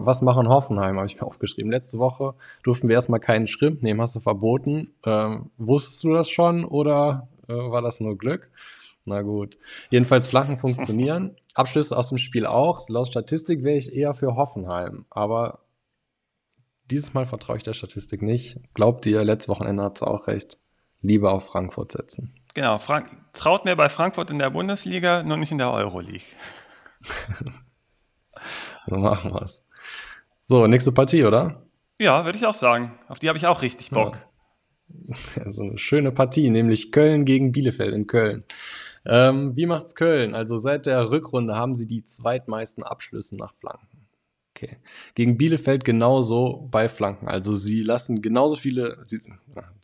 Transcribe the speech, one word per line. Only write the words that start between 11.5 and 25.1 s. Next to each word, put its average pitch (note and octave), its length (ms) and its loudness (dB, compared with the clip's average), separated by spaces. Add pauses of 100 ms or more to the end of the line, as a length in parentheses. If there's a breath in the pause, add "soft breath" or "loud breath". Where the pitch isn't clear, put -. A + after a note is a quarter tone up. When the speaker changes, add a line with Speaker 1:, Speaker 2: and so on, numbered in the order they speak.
Speaker 1:
Abschlüsse D3 420 0
aus B2 120 -2
dem C3 100 -4
Spiel A#2+ 260 -4
auch. C#3+ 440 0
Laut A#2+ 180 -2
Statistik D3+ 560 -4
wäre C#3+ 140 0
ich B2+ 180 -8
eher C#3+ 180 -2
für B2+ 220 -2
Hoffenheim. F#2 760 -4
Aber A2 500 -4 (1300)
dieses C#3+ 240 -4
Mal C3 100 -2
vertraue A#2 320 -8
ich A2 60 -12
der A2 100 -6
Statistik - 480 -12
nicht. A#2 380 -2 (160)
Glaubt A#2+ 320 4
ihr, G#2+ 160 4
letztes G#2+ 260 0
Wochenende G2+ 340 -2
hat's G2+ 200 -6
auch - 240 -2
recht. G#2 320 -6 (420)
Lieber G2+ 320 4
auf F#2+ 140 -2
Frankfurt - 440 -6
setzen. - 440 -10 (180)
Speaker 2:
Genau, A#2 240 0
Frank-, - 380 -4 (180)
traut F#3 320 2
mir F3+ 100 2
bei D3 140 4
Frankfurt E3+ 400 -2
in D3+ 100 -6
der C3+ 120 0
Bundesliga, F3+ 720 -2